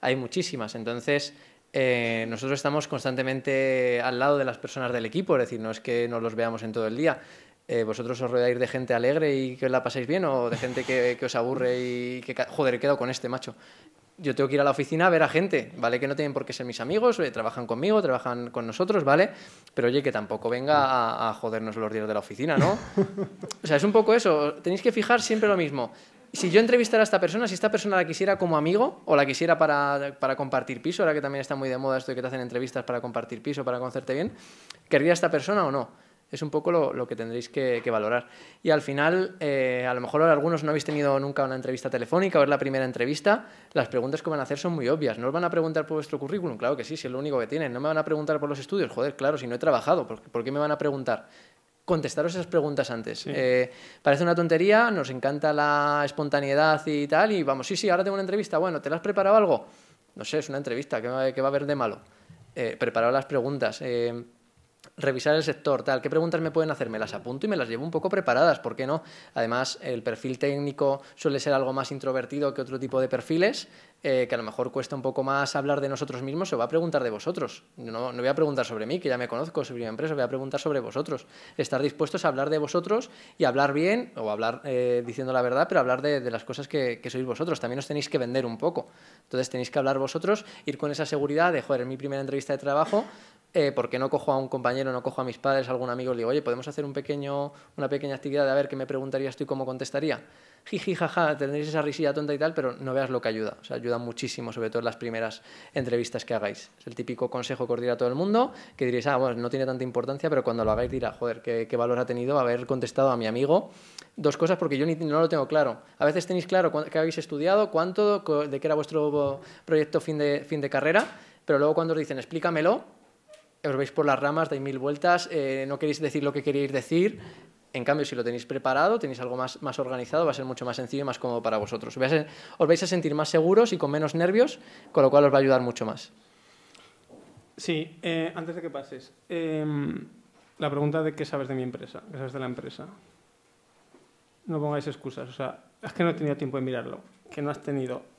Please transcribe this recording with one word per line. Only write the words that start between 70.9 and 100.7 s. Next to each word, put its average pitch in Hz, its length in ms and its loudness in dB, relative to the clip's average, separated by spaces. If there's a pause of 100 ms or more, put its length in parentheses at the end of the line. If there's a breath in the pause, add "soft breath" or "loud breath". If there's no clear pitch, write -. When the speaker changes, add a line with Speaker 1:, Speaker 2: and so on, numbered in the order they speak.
Speaker 1:
suele 139 240 -2
ser 143 140 0
algo 135 200 0
más 135 180 -2
introvertido 135 640 -2
que 139 80 -6
otro 127 180 -6
tipo 131 200 -2
de 131 80 2
perfiles, 165 600 0 (360 loud breath)
eh, 127 260 2
que 127 60 -2
a - 20 0
lo 117 80 -4
mejor 120 260 -4
cuesta 135 240 -6
un 135 60 -8
poco 131 220 -2
más 139 340 0
hablar 143 240 0
de 139 80 -2
nosotros 131 320 -6
mismos, 151 260 -4
se 160 80 -2
va 117 100 0
a - 40 -4
preguntar 156 340 0
de 120 60 0
vosotros. 123 540 -6 (120)
No, 120 380 -8
no 123 60 -8
voy 123 100 0
a 143 60 2
preguntar 143 300 2
sobre 110 200 -6
mí, 151 140 -4
que 151 100 -2
ya 127 80 0
me 123 100 -4
conozco, 147 360 -4
soy 123 180 -8
una 113 80 -6
empresa, 147 240 -4
voy 143 100 0
a 120 60 0
preguntar 135 300 -4
sobre 143 200 0
vosotros. 131 480 -6 (300 loud breath)
Estar 135 240 0
dispuestos 147 420 -2
a 165 60 4
hablar 139 200 0
de 156 80 2
vosotros 175 520 -2 (280 loud breath)
y 160 60 2
hablar 139 300 4
bien, 196 420 2
o 110 160 -4
hablar, 113 320 -2
eh, 123 420 0
diciendo 127 280 -4
la 127 80 4
verdad, 127 260 2
pero 175 140 4
hablar 127 200 2
de, 143 200 0
de 123 100 -4
las 113 140 -6
cosas 139 240 -8
que, 127 320 -2
que 127 80 -8
sois 131 160 -4
vosotros. 139 340 -2
También 123 200 -4
os 139 80 -10
tenéis 147 200 -4
que - 100 -10
vender 127 280 -2
un 113 120 -6
poco. 151 300 -2 (360 loud breath)
Entonces 127 260 -4
tenéis 123 200 -6
que 147 100 -2
hablar 135 200 0
vosotros, 175 460 -2 (200 loud breath)
ir 143 120 -6
con 147 140 -4
esa 147 140 -4
seguridad 147 460 2
de, 143 100 0
joder, 131 200 0
es 123 60 -6
mi 131 100 -8
primera 139 240 -6
entrevista 139 320 -4
de 135 60 -4
trabajo, 151 440 0 (480 loud breath)
eh, 143 200 2
¿por 131 180 -2
qué 127 80 -4
no 131 140 0
cojo 147 200 0
a 135 60 4
un 135 100 -2
compañero, 127 440 -2
no 123 100 -4
cojo 135 200 -4
a - 20 -2
mis 123 160 -6
padres, 135 280 2
a 127 40 -4
algún 127 180 -2
amigo, 127 240 -2
le 117 60 -4
digo, 117 100 0
"Oye, 143 140 0
¿podemos 123 240 -4
hacer 147 180 -6
un 139 80 -8
pequeño, 143 580 -4 (260 loud breath)
una 139 120 -2
pequeña 139 240 -4
actividad 139 320 0
de 135 60 2
a - 20 2
ver 139 160 2
qué 143 60 -6
me 131 100 -4
preguntarías 135 500 -4
tú - 80 -6
y 135 40 -8
cómo 135 180 -2
contestaría?" 131 560 -4 (440 soft breath)
Jiji, 190 280 -4